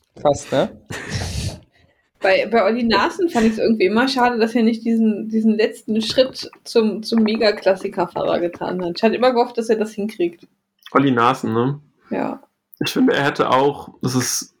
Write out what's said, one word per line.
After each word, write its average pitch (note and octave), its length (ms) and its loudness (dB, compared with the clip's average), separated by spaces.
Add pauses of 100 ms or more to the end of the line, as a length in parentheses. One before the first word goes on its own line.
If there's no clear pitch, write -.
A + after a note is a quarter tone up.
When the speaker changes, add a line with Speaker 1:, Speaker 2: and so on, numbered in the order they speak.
(200)
Speaker 1:
Fast, C#3+ 320 -2
ne? D3 300 -2 (1400)
Speaker 2:
Bei, F#3+ 300 2
bei A3 140 2
Olli A#3 200 0
Nasen A#3+ 460 0
fand A3+ 180 2
ich's A3 100 0
irgendwie G#3+ 280 2
immer A3 220 2
schade, A#3+ 320 0
dass A3+ 160 0
er A#3 80 2
nicht A3+ 220 0
diesen, A3 420 2
diesen A3 300 2
letzten G#3+ 440 -2
Schritt - 480 -2 (140)
zum, A3 400 0
zum A3+ 180 0
Megaklassiker-Fahrer G#3 1200 0
getan F3+ 440 -4
hat. F3 120 -4
Ich - 80 -2
hatte A3 120 2
immer B3 180 2
gehofft, A#3+ 240 0
dass A3+ 120 -2
er A3 60 2
das A3 180 -2
hinkriegt. G3 540 -6 (460)
Speaker 3:
Olli C#3 180 4
Nasen, A#2 420 0
ne? C3 280 0 (300)
Speaker 2:
Ja. - 300 -6 (380)
Speaker 3:
Ich A#3+ 120 -4
finde, - 220 2
er C#3 120 0
hätte - 240 0
auch, C#3 400 2 (140)
es B2+ 120 0
ist - 460 -4